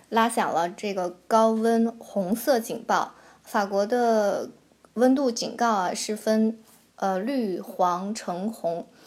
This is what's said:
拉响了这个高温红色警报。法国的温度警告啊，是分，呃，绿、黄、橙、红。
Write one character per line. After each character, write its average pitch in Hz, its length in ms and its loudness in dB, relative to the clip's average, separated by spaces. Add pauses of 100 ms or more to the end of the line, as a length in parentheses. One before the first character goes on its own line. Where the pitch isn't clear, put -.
拉 226 180 2
响 214 240 0
了 165 160 0
这 196 280 -8
个 180 160 -4 (160)
高 226 240 6
温 226 480 2
红 196 360 -4
色 233 240 2
警 - 280 -6
报。 - 260 0 (300)
法 202 240 -2
国 196 180 0
的 226 640 2 (460)
温 254 180 4
度 269 160 2
警 220 260 -4
告 233 180 2
啊， 185 200 0
是 214 220 -6
分， 220 420 0 (380)
呃， 190 240 -2
绿、 214 400 -2
黄、 190 560 -2
橙、 190 360 -6
红。 170 360 -6 (200)